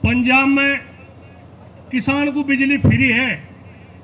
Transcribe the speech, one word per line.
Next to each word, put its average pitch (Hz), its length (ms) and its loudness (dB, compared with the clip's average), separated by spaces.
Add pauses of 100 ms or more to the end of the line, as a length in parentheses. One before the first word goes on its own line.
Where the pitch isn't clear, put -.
पंजाब 247 420 2
में 277 320 0 (1120)
किसान 277 400 -2
को 285 120 -4
बिजली 269 340 0
फ्री - 300 2
है। 233 400 -4 (540)